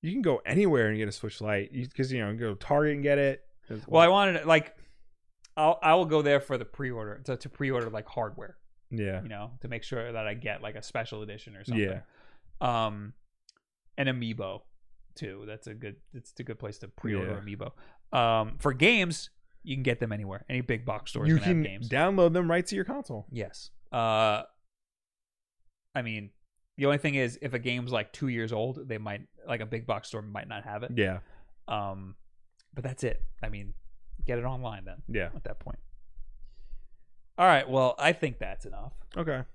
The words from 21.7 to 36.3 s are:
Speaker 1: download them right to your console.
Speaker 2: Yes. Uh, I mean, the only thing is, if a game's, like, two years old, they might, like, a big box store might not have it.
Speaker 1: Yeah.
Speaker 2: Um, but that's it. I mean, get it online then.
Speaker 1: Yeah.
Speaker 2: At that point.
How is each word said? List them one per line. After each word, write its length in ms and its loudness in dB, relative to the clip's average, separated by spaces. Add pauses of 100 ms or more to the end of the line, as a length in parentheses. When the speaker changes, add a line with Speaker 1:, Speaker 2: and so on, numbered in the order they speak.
Speaker 1:
download 440 6
them 160 2
right 160 2
to 100 -6
your 80 -2
console. 480 -8
Speaker 2:
Yes. 380 -10 (220)
Uh, 500 4 (1500)
I 80 -2
mean, 300 -8 (460)
the 80 2
only 120 6
thing 180 0
is, 260 0
if 120 -6
a 60 -2
game's, 320 -4
like, 200 -2
two 160 -4
years 240 -2
old, 360 -4
they 100 -6
might, 240 -8 (260)
like, 140 -4
a 40 -6
big 200 -6
box 220 -4
store 140 -8
might 260 -10
not 160 -10
have 200 -8
it. 120 -8
Speaker 1:
Yeah. 240 2 (480)
Speaker 2:
Um, 480 -6 (580)
but 100 -8
that's 200 -6
it. 180 2 (220)
I 60 -2
mean, 240 -4 (520)
get 140 2
it 60 -2
online 400 -4
then. 220 -10
Speaker 1:
Yeah. 280 0
Speaker 2:
At 80 -6
that 160 -6
point. 200 -8 (1600)